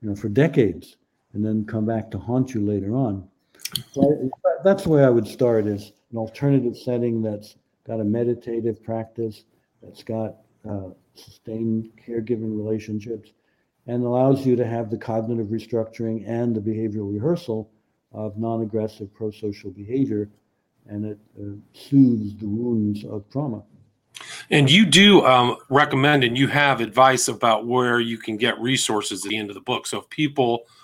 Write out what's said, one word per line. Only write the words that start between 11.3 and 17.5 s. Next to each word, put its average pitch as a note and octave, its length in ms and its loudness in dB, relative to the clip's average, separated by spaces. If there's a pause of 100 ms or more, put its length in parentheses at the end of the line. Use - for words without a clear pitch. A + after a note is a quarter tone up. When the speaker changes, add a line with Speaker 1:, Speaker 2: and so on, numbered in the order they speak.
Speaker 1:
caregiving A2+ 480 -4
relationships, G#2+ 800 -8 (540)
and A#2+ 180 -4
allows C3 400 4
you B2+ 100 4
to A#2+ 100 0
have A2+ 240 -4
the A2 80 -6
cognitive A2+ 500 -4
restructuring A2+ 800 -4
and A#2 300 -2
the G#2+ 60 -2
behavioral G#2+ 500 -4
rehearsal A2 580 -4 (440)